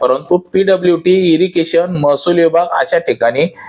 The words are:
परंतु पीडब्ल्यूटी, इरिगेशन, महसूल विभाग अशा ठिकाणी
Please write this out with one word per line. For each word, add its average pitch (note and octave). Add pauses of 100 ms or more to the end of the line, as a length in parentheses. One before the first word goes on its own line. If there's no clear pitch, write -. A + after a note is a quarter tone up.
परंतु C3+
पीडब्ल्यूटी, F3+
इरिगेशन, E3+
महसूल D3
विभाग E3+
अशा E3
ठिकाणी B2 (220)